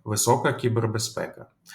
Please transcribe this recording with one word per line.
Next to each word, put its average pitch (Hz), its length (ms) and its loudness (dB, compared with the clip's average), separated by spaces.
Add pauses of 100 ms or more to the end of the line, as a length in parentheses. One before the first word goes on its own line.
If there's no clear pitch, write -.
Висока 120 480 2
кібербезпека. 113 960 -2 (280)